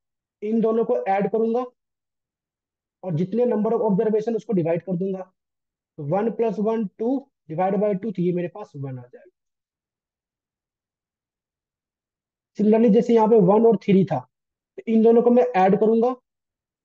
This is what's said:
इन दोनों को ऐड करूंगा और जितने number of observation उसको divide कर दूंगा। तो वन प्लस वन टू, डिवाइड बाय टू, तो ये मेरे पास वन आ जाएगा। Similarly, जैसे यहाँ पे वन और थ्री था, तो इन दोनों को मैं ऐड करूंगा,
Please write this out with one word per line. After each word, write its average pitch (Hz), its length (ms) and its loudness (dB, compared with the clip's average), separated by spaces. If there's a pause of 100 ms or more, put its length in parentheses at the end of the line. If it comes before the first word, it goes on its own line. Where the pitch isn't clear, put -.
(440)
इन 220 180 -2
दोनों 226 240 0
को 247 200 -4
ऐड 196 260 -2
करूंगा 226 340 -2 (1400)
और 185 120 -6
जितने 185 280 -2
number 220 280 -2
of 226 100 -2
observation 220 540 -2
उसको 220 180 -8
divide 170 280 -2
कर 185 160 -6
दूंगा। 185 360 -8 (640)
तो 156 60 -12
वन 196 280 -2
प्लस 220 280 -4
वन 226 280 -4
टू, 254 440 -6 (160)
डिवाइड 185 280 -4
बाय 208 200 -2
टू, 208 160 -8
तो 180 100 -6
ये 175 100 -2
मेरे 175 160 -4
पास 208 280 -16
वन 135 240 -12
आ - 20 -20
जाएगा। - 300 -20 (3250)
Similarly, 214 340 4
जैसे 240 200 2
यहाँ 220 140 4
पे 233 80 4
वन 208 300 4
और 226 120 4
थ्री 190 280 2
था, 135 240 -8 (480)
तो - 100 -16
इन 226 160 2
दोनों 233 180 6
को 240 80 4
मैं 240 140 4
ऐड 190 360 2
करूंगा, 226 360 2 (680)